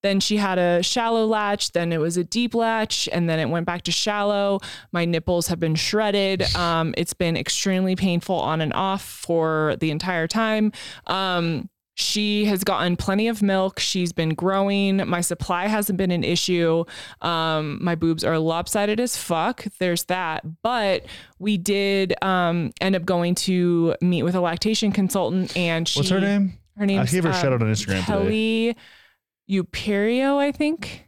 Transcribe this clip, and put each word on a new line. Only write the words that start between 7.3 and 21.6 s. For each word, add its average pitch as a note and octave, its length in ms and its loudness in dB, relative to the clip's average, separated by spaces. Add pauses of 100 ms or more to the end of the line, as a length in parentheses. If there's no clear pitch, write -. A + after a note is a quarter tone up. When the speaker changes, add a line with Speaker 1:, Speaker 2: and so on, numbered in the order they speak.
Speaker 1:
extremely F#3 580 0
painful F3+ 400 0
on D#3+ 240 0
and D#3 140 -2
off F#3+ 280 -2
for D#3+ 800 0
the D#3+ 100 0
entire E3 380 -2
time. A3 440 2 (340)
Um, F3 640 0 (260)
she G#3 500 0
has G3 180 0
gotten F3 320 2
plenty G3+ 320 0
of A3 120 -2
milk. F#3+ 400 0
She's F3+ 320 -2
been D#3+ 220 0
growing. G3 760 2
My F3 140 -2
supply F3 460 -2
hasn't G#3 280 0
been F#3 140 0
an F3 140 0
issue. E3+ 600 0 (380)
Um, D#3+ 580 -2
my E3+ 140 0
boobs E3 300 0
are D#3+ 140 2
lopsided F#3+ 640 0
as B3 160 -2
fuck. F3+ 480 -2 (140)
There's F3 260 0
that. F3+ 400 -4 (180)
But A3 440 0 (320)
we G#3 180 0
did, G3 560 0 (100)